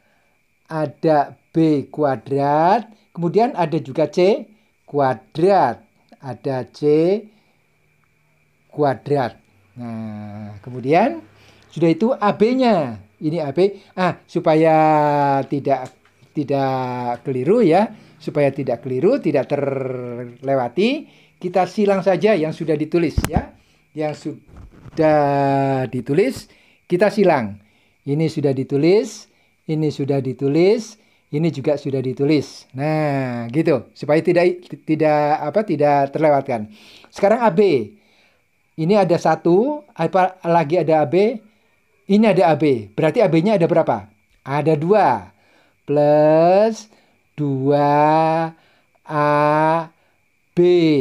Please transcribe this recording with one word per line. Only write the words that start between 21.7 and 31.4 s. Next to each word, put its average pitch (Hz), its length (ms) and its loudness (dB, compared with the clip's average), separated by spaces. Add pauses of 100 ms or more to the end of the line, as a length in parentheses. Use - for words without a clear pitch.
saja 190 320 2
yang 156 160 -2
sudah 156 240 -4
ditulis 156 480 -2
ya. - 320 -6 (400)
Yang 151 320 -6
sudah 139 1600 0
ditulis, 143 580 -2 (380)
kita 185 240 2
silang. 147 480 0 (480)
Ini 147 240 -2
sudah 143 240 -2
ditulis, 160 760 0 (380)
ini 156 240 -2
sudah 139 320 -4
ditulis, 156 800 0 (320)
ini 160 160 -2